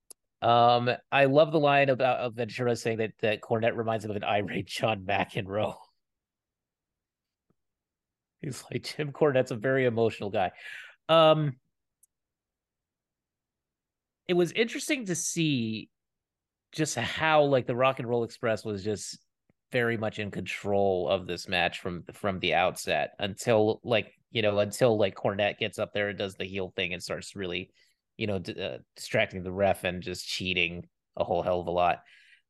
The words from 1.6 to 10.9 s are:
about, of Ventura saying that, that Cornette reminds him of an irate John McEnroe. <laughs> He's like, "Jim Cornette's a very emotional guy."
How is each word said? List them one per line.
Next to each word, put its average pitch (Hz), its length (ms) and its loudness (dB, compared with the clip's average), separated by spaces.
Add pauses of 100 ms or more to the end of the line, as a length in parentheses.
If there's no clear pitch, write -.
about, 127 300 2
of 120 140 -4
Ventura 120 420 -2
saying 113 220 -2
that, 110 140 -2 (100)
that 107 200 0
Cornette 113 360 0
reminds 113 260 -2
him 107 80 -4
of 101 60 -4
an 101 80 -8
irate 101 400 -2
John 110 400 -2
McEnroe. 98 760 -2
<laughs> - 60 -20 (2500)
He's 143 300 -8
like, - 120 -6 (140)
"Jim 147 160 -4
Cornette's 131 380 4
a 135 40 -4
very 131 300 2
emotional 113 460 0
guy." 92 200 0 (560)